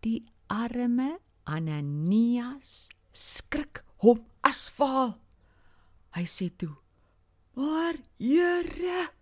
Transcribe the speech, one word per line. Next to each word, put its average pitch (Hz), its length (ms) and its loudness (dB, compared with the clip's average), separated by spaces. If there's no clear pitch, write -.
Die 226 220 -2
arme 240 720 -2
Ananias 165 1400 -2
skrik - 720 -8
hom 226 200 8
as - 260 0
vaal. 262 440 0
Hy 175 100 -2
sê 175 240 -6
toe, 156 260 -10
"Maar 320 400 -2
Here 349 920 0